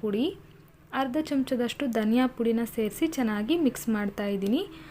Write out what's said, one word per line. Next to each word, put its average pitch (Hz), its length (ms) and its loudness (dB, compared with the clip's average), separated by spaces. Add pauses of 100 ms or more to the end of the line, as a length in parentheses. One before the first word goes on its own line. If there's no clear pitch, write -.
ಪುಡಿ, 220 360 0 (560)
ಅರ್ಧ 262 280 -2
ಚಮಚದಷ್ಟು 269 640 -2
ಧನಿಯಾ 226 400 2
ಪುಡಿನ 233 340 0 (140)
ಸೇರಿಸಿ 220 320 0
ಚೆನ್ನಾಗಿ 233 520 0
ಮಿಕ್ಸ್ 247 300 0
ಮಾಡ್ತಾ 208 360 0
ಇದ್ದೀನಿ. 202 440 0 (220)